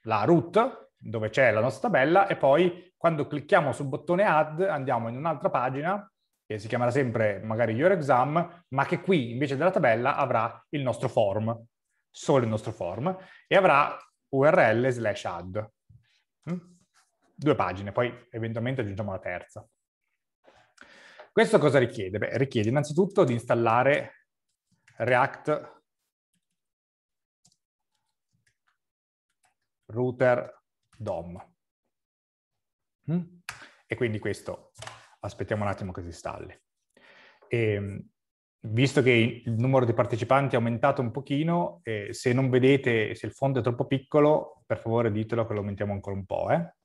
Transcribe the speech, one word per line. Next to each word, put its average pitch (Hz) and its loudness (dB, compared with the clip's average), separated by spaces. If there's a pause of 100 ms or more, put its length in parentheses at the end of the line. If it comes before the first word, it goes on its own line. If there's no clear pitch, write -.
la 110 0
root, 170 0
dove 110 -6
c'è 127 4
la 107 2
nostra 135 -2
tabella, 165 4
e - -2
poi 170 2
quando 160 0
clicchiamo 147 0
sul 143 -8
bottone 175 -2
add 156 2
andiamo 131 -2
in 123 -8
un'altra 156 -4
pagina, 143 -4 (360)
che 104 -6
si 110 -12
chiamerà 123 0
sempre 113 0
magari 110 0
Your 156 4
Exam, 147 0
ma 135 0
che - -4
qui 143 0
invece 135 -2
della 170 2
tabella 131 2
avrà 123 -2
il 147 -4
nostro 127 -4
form, 110 -2 (440)
solo 135 2
il 113 -2
nostro 110 -4
form, 110 -6 (300)
e - 0
avrà 156 4 (320)
U 135 0
R 151 6
L 123 2
slash 110 -4
add. 92 -8 (920)
Mm? 180 -6 (760)
Due 143 2
pagine, 98 -4
poi 120 -4
eventualmente 117 -6
aggiungiamo 101 -6
la 95 -8
terza. - -12 (1600)
Questo 214 4
cosa 139 4
richiede? 104 -2
Beh, 107 -4
richiede 117 0
innanzitutto 151 0
di 123 0
installare 120 0 (680)
React 127 -2 (4000)
Router 123 0 (340)
dom. 87 -10 (1600)
Mm? 175 -2 (640)
E 120 -6
quindi 110 -4
questo - -10 (480)
aspettiamo 104 -6
un 101 -2
attimo 95 -6
che 92 -12
si 85 -12
installi. - -14 (880)
Ehm, 104 -2 (580)
visto 127 2
che 123 6
il 117 2
numero 127 2
di 113 0
partecipanti 123 0
è - 2
aumentato 117 0
un 117 -4
pochino, 160 -4
eh, 107 -8
se 123 0
non 131 2
vedete, 123 4
se - -10
il 110 -8
fondo 135 0
è - -2
troppo 123 -2
piccolo, 151 2
per - -4
favore 113 0
ditelo 110 -2
che 107 -8
lo 104 -4
aumentiamo 101 -6
ancora 98 -8
un 95 -8
po', 87 -4
eh. 170 -2